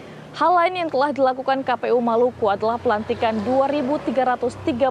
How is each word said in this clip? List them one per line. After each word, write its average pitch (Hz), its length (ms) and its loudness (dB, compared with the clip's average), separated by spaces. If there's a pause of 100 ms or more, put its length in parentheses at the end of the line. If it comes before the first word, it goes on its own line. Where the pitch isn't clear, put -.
(400)
Hal 320 160 4
lain 349 320 2
yang - 20 -6
telah 285 220 0
dilakukan 262 560 0
K 254 80 0
P - 160 -6
U 240 80 4
Maluku 233 480 2
adalah 214 320 0
pelantikan 220 640 -2
dua 262 240 2
ribu 285 400 0
tiga 254 160 0 (100)
ratus 240 300 -4
tiga 262 280 0